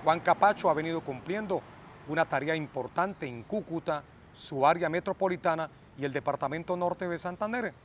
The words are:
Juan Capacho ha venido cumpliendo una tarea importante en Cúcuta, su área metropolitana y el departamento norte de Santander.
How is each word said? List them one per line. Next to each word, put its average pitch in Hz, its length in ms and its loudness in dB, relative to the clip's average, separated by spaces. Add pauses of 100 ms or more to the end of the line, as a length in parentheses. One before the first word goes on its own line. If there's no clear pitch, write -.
Juan 160 180 4
Capacho 196 480 4
ha 156 40 6
venido 160 280 -2
cumpliendo 175 600 -4 (460)
una 160 180 2
tarea 147 300 0
importante 160 720 -4
en 117 160 -8
Cúcuta, 165 580 -4 (320)
su 135 320 0
área 165 240 6
metropolitana 170 800 0 (280)
y 135 80 -4
el 139 60 0
departamento 147 640 -2
norte 175 320 -2
de 170 120 -4
Santander. 214 540 -4 (120)